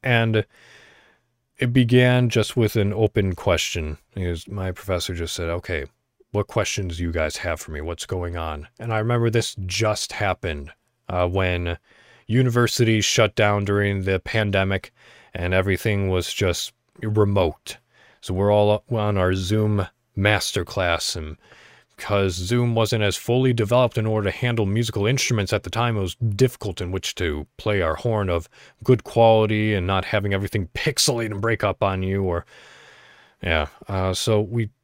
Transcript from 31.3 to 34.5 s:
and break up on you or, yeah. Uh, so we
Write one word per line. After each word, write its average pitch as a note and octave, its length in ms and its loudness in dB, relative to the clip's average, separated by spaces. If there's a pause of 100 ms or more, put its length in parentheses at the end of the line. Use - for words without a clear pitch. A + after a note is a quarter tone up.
and G2+ 100 -8
break A2 240 0
up G2 180 0
on F#2+ 200 0
you G2 200 0
or, F2 220 0 (960)
yeah. D#2+ 260 0 (200)
Uh, F#2+ 240 0
so G#2 280 2
we G#2+ 280 -4 (160)